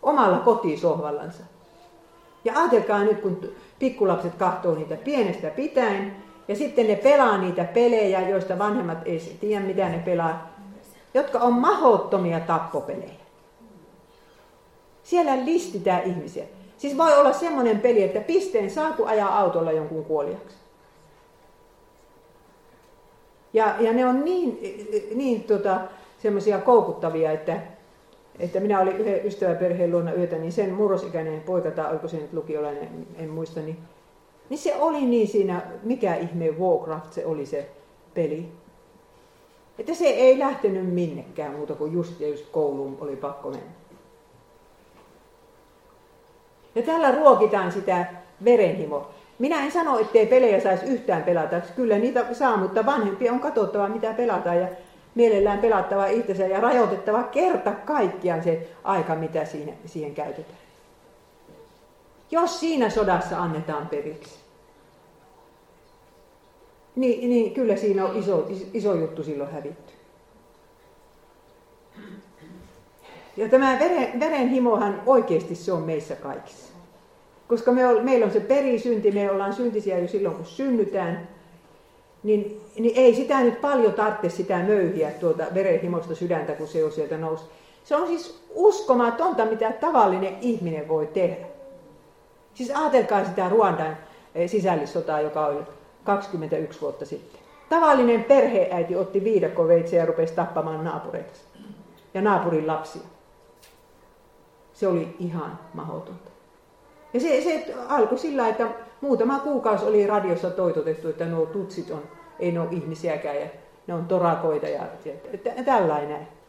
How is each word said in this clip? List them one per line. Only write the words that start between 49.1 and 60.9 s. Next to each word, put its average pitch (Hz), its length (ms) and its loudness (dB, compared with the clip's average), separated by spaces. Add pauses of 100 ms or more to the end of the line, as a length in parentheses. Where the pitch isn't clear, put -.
Minä 285 260 -2
en 302 80 -6
sano, 311 260 0
ettei 214 280 4
pelejä 240 340 6
saisi 190 260 0
yhtään 208 360 0
pelata. 170 380 0 (160)
Kyllä 220 220 2
niitä 240 360 0
saa, 240 220 2
mutta 196 300 0
vanhempi 233 440 0
on 254 100 -2
katsottava, 202 480 -2
mitä 220 240 -4
pelataan, 196 480 0
ja 185 80 -2 (460)
mielellään 208 440 4
pelattava 196 480 2
itsensä 190 400 0
ja 190 140 0
rajoitettava 226 640 2
kerta 277 500 0
kaikkiaan 180 680 -2
se 165 260 -2 (160)
aika, 170 300 -2
mitä 160 300 -4
siinä, 147 280 -10 (140)
siihen 151 280 -10
käytetään. - 440 -12 (1700)